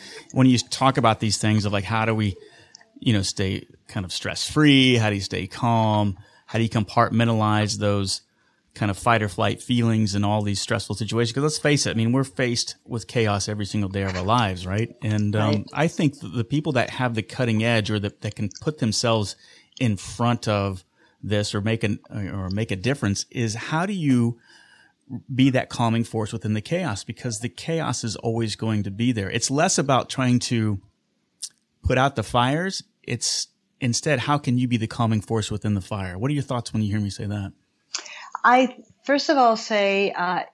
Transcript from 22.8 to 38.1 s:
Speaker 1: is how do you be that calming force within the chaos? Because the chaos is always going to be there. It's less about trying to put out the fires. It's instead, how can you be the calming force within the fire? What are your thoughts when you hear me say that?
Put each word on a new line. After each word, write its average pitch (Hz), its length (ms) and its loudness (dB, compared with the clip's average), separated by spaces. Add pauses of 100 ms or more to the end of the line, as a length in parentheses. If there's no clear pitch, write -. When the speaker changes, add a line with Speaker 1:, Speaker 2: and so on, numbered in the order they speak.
Speaker 1:
is 117 240 -4
how 156 320 -4
do 214 60 -6
you 127 460 2 (960)
be 131 160 6
that 123 180 0
calming 117 360 0
force 110 280 -4
within 107 220 -2
the 107 60 0
chaos? 156 420 -4
Because 113 380 -8
the 120 80 -6
chaos 156 560 -4
is 110 100 -4
always 113 400 -2
going 110 300 -2
to 101 80 -6
be 117 180 0
there. 101 180 -2
It's - 220 -2
less 160 280 2
about 135 300 2
trying 123 320 2
to 110 400 0 (1040)
put 127 160 2
out 135 160 2
the 110 80 -2
fires. 143 600 0 (180)
It's - 460 -4 (320)
instead, 131 400 0
how 143 180 0
can 123 200 0
you 127 100 2
be 120 80 2
the 110 100 0
calming 110 360 0
force 113 280 -2
within 107 240 -2
the 98 60 0
fire? 92 360 -6
What 120 140 -2
are 151 40 0
your 139 100 -2
thoughts 123 280 -6
when 110 100 0
you 104 80 0
hear 107 100 -2
me 101 100 -2
say 104 160 -8
that? 98 260 -6 (880)